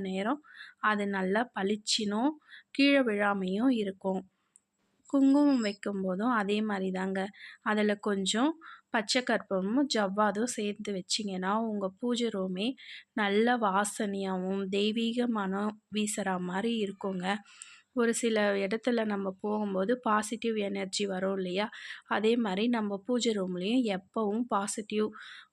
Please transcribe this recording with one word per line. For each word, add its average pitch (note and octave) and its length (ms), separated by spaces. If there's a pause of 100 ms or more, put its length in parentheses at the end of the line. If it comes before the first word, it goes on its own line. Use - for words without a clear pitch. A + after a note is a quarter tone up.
நேரம் G3 340 (500)
அது G#3 140 (120)
நல்லா F#3+ 260 (160)
பளிச்சுன்னும் G#3+ 720 (460)
கீழே C#4 320
விழாமையும் G3+ 720
இருக்கும். F#3+ 400 (880)
குங்குமம் C#4 560
வைக்கும்போதும் G3+ 720
அதே G3+ 180 (120)
மாதிரி F#3+ 200 (100)
தாங்க. F#3+ 200 (520)
அதுல G#3 240 (120)
கொஞ்சம் G#3 440 (440)
பச்சை A3+ 340
கற்பூரமும் G#3 640
ஜவ்வாதும் G#3 600
சேர்த்து G#3 420
வச்சிங்கன்னா, F#3+ 560 (180)
உங்க G3 180 (100)
பூஜை A#3+ 380
ரூமே F#3+ 320 (520)
நல்ல A3 360 (100)
வாசனையாவும் G3 960 (140)
தெய்வீக A3+ 500 (100)
மனம் G3+ 400 (200)
வீசுற G#3 400 (120)
மாதிரி G#3 240 (140)
இருக்குங்க. F#3+ 400 (720)
ஒரு A#3 180
சில A3 240 (220)
இடத்துல A3+ 440
நம்ம G3 220 (100)
போகும்போது G#3 520 (120)
பாசிட்டிவ் A3 500 (120)
எனர்ஜி G3 440
வரும் F#3+ 280
இல்லையா? F#3 260 (500)
அதே G#3+ 160 (140)
மாதிரி F#3+ 180 (120)
நம்ம G3+ 220 (100)
பூஜை A#3 300
ரூம்லேயும் F#3+ 460 (140)
எப்பவும் A3 440 (120)
பாசிட்டிவ் G#3 540 (460)